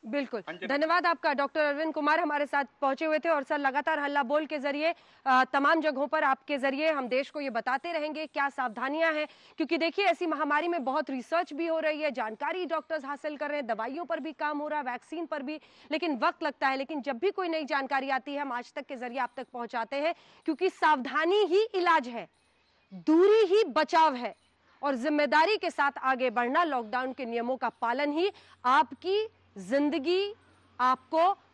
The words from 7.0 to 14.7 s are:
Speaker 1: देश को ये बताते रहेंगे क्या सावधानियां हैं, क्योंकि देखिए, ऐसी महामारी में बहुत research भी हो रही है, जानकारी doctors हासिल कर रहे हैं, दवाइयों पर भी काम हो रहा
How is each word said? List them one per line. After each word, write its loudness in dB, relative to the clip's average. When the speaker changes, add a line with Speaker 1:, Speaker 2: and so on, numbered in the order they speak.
Speaker 1:
देश 0
को -8
ये -4
बताते -4
रहेंगे -4
क्या -2
सावधानियां -2
हैं, -2
क्योंकि 0
देखिए, 0
ऐसी 2
महामारी 0
में -2
बहुत -2
research -4
भी -4
हो 0
रही -2
है, 0
जानकारी -4
doctors -4
हासिल -8
कर -6
रहे -4
हैं, -6
दवाइयों -4
पर -4
भी -8
काम -4
हो -6
रहा -4